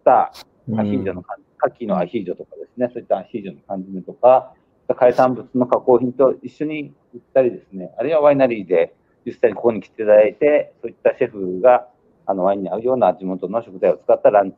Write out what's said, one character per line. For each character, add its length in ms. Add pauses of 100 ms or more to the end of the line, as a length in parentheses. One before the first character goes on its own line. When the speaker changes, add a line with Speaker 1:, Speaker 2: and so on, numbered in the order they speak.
Speaker 1:
た 200
ア 80 (340)
ヒ 80
ー 300
ジ 60
ョ 40
の 100
缶-、 160
Speaker 2:
う 20
ん。 300
Speaker 1:
牡 140
蠣 20
の 100
ア 80
ヒ 140
ー 60
ジ 60
ョ 40
と 100
か 100
で 180
す 60
ね、 140
そ 60
う 20
い 40
っ 20
た 100
ア 60
ヒ 160
ー 40
ジ 60
ョ 60
の 120
缶 120
詰 240
と 100
か、 400 (420)
海 160
産 220
物 220
の 120
加 120
工 200
品 140
と 300
一 100
緒 120
に 280 (200)
売 40
っ 20 (140)
た 80
り 100
で 140
す 80
ね、 240
あ 60
る 60
い 40
は 80
ワ 100
イ 40
ナ 100
リ 180
ー 40
で 260 (320)
実 80
際 160
に 60
こ 80
こ 80
に 100
来 80
て 140
い 20
た 80
だ 120
い 100
て、 460
そ 60
う 40
い 20
っ 100
た 140
シ 80
ェ 40
フ 300
が、 280 (380)
あ 80
の、 120
ワ 80
イ 40
ン 60
に 60
合 80
う 60
よ 100
う 40
な 160
地 120
元 240
の 140
食 160
材 120
を 60
使 160
っ 80
た 80
ラ 140
ン 80
チ、 60